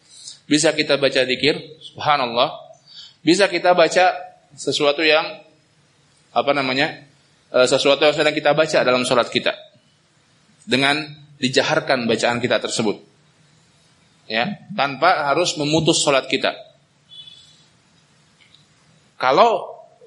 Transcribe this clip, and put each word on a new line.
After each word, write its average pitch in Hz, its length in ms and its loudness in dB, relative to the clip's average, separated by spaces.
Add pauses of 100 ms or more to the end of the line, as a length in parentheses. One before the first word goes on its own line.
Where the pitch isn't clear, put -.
(480)
bisa 151 240 2
kita 147 240 -2
baca 135 320 0
zikir, 139 320 -2 (320)
subhanallah, 135 640 -2 (640)
bisa 180 320 2
kita 175 240 2
baca 180 400 4 (400)
sesuatu 147 480 -2
yang, 156 400 0 (880)
apa 120 240 0
namanya, 139 480 -4 (480)
eh, 123 160 4
sesuatu 139 400 2
yang 147 80 2
sedang 151 160 2
kita 147 240 0
baca 156 240 2
dalam 123 240 2
sholat 120 240 2
kita, - 240 -2 (1120)
dengan 139 400 0 (320)
dijaharkan 131 720 -2
bacaan 117 320 -2
kita 117 240 -2
tersebut, 110 320 -2 (1300)
ya, 113 320 -4 (160)
tanpa 143 560 0
harus 170 320 0
memutus 156 400 0
sholat 135 320 2
kita. 107 240 -2 (2750)
Kalau 180 640 0 (220)